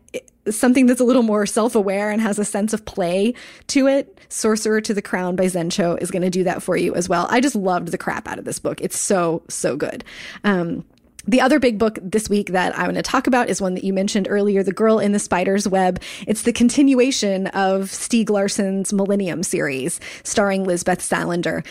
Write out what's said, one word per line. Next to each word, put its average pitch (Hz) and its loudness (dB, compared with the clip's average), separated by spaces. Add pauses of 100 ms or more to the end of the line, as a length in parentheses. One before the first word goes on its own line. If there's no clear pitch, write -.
(500)
something 254 4
that's 247 4
a - 4
little 254 6
more 208 2
self-aware 208 0
and 214 -2
has 208 0
a 208 -2
sense 208 -2
of 214 -4
play 196 0 (320)
to 269 2
it, 269 0 (100)
Sorcerer 220 0
to 214 -4
the 202 -2
Crown 180 -4
by 185 2
Zencho 175 0
is 175 -4
gonna 180 0
do 185 0
that - -2
for 180 0
you 175 0
as 175 -2
well. 175 0
I 240 4
just 262 0
loved 180 -2
the 175 -4
crap - -8
out - -8
of - -14
this - -6
book. - -6
It's - -6
so, 170 0
so - -4
good. - -6 (400)
Um, 175 0 (440)
the 240 4
other 262 4
big 233 2
book 220 0
this 214 -2
week 202 0
that 180 0
I 180 -2
wanna 180 -2
talk - -2
about 247 2
is 185 -2
one 190 -2
that 185 -6
you 196 -2
mentioned 196 0
earlier, 202 2
The 190 -2
Girl 220 4
in 202 2
the 202 2
Spider's 196 0
Web. 185 2 (280)
It's 214 -2
the 233 2
continuation 240 2
of 190 0
Stieg 226 0
Larsson's 196 0
Millennium 196 0
series, 151 -4 (240)
starring 196 0
Lisbeth 180 0
Salander. 165 -2